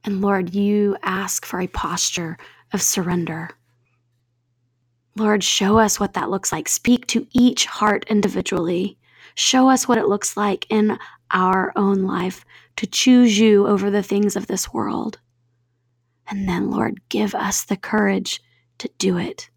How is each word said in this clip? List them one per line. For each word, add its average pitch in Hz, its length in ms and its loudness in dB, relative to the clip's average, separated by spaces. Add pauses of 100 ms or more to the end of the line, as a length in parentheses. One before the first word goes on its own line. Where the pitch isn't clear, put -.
And 196 180 -4
Lord, 190 340 0
you 202 480 0
ask 190 420 -4
for 180 160 -8
a 185 60 -4
posture 170 720 -6 (360)
of 196 80 -2
surrender. 170 680 -2 (1700)
Lord, 208 280 0
show 208 340 2
us 214 220 2
what 202 140 -2
that - 160 -4
looks - 220 -4
like. 156 180 -8
Speak - 380 0
to - 260 -2
each 247 320 4
heart - 440 -2
individually. 185 880 -2 (380)
Show 262 340 4
us 254 180 2
what 240 100 4
it 403 100 0
looks 202 300 -2
like 202 320 -2
in 214 280 2 (340)
our 185 440 0
own 196 280 2
life 185 420 -6 (320)
to 202 100 -6
choose 247 500 6
you 208 300 6
over 202 240 2
the 202 100 0
things 202 360 0
of 196 100 -6
this - 260 -6
world. - 460 -6 (1080)
And 196 200 -4
then, 180 240 -2
Lord, - 380 -2
give 214 260 -2
us - 300 -4
the 202 100 -2
courage 196 680 -2 (360)
to - 120 -12 (100)
do 185 180 0
it - 400 -8